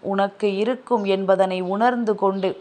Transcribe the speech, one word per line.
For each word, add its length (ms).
உனக்கு 380
இருக்கும் 440
என்பதனை 520
உணர்ந்து 480
கொண்டு 300